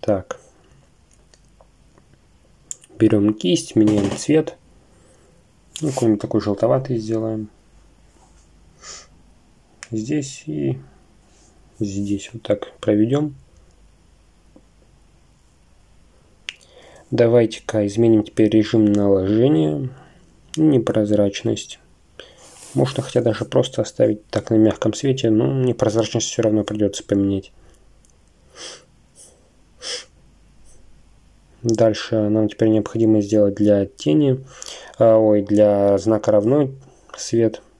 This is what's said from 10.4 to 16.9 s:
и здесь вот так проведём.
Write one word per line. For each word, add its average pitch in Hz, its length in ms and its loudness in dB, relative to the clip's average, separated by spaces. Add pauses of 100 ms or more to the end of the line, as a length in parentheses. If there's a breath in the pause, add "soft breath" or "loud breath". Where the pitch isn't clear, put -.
и 139 340 -6 (1000 soft breath)
здесь 101 540 -6
вот 117 120 -16
так - 360 -6
проведём. 127 560 0 (3750 loud breath)